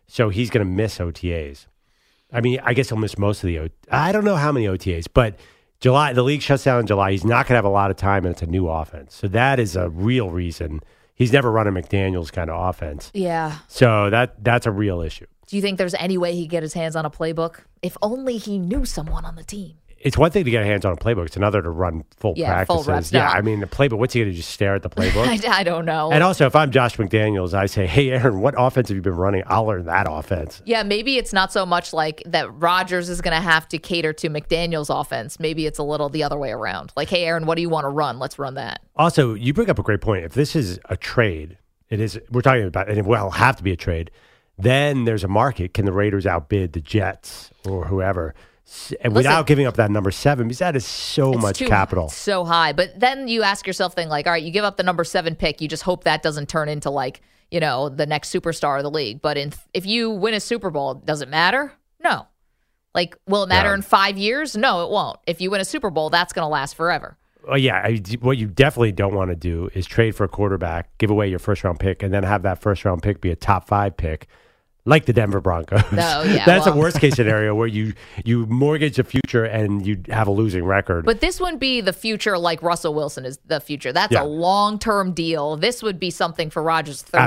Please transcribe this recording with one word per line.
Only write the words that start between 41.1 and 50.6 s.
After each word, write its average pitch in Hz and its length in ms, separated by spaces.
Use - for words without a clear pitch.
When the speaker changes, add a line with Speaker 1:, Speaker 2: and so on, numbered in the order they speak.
Speaker 1:
it 110 120
is, 107 200
we're 120 120
talking 127 220
about, 95 240
and 104 100
it 101 80
will 104 240
have 127 260
to - 80
be 95 80
a 87 40
trade, 82 360
then 135 460
there's 110 200
a 98 40
market. 101 460
Can 104 100
the 98 80
Raiders 98 340
outbid 90 480
the 85 60
Jets - 720
or 92 200
whoever? 92 480
S-, - 320
and 120 140
Speaker 2:
Listen, 127 160
Speaker 1:
without 156 160
giving 143 200
up 117 100
that 107 160
number 101 180
seven, 123 380
because 123 100
that 180 160